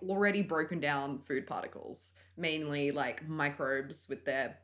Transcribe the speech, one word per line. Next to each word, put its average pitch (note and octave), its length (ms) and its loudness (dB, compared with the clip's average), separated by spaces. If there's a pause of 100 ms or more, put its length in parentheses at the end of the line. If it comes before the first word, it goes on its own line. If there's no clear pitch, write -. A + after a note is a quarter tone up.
already G3+ 360 4
broken E3 360 0
down C#3 400 0
food C3 280 -2
particles, - 680 -8 (240)
mainly, D3+ 540 0
like, C3+ 360 -2
microbes C#3+ 840 0
with C3+ 160 -6
their, C3 380 0